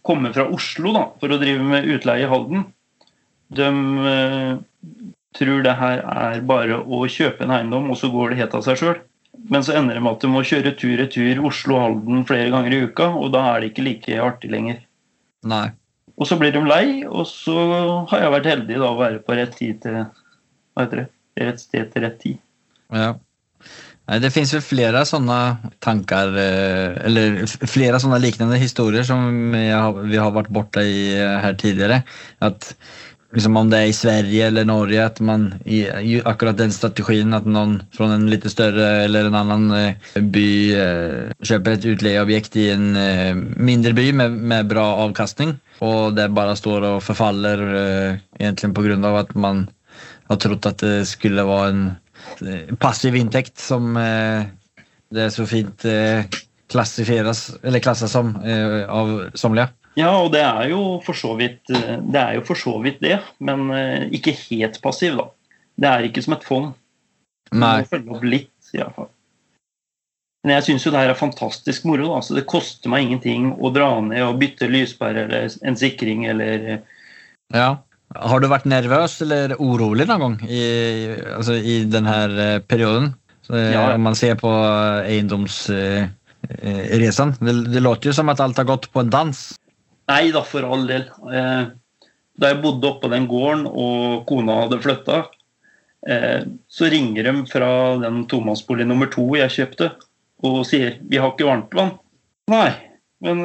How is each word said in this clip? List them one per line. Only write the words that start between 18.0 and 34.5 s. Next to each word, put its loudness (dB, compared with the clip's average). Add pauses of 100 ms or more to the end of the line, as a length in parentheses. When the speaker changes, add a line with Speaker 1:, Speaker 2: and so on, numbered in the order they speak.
Speaker 1:
har 2
jeg 4
vært 2
heldig -2
da 2
å -2
være 0
på -4
rett -2
tid -6
til, -4 (800)
hva 2
heter -6
det, -10 (300)
rett -4
sted -6
til -4
rett -4
tid. -8 (480)
Speaker 2:
Ja. 0 (920)
Nei, 0
det 2
finnes 0
vel -2
flere 2
sånne 0 (420)
tanker, 0
eh, 0
eller 4
f-, -6
flere 2
sånne 2
liknende 2
historier 0
som 0
jeg 2
har, 2
vi 0
har 2
vært -2
borte -2
i, 0
eh, 0
her -2
tidligere. 2 (340)
At -2 (640)
liksom 2
om 4
det 4
er 4
i 2
Sverige 2
eller 2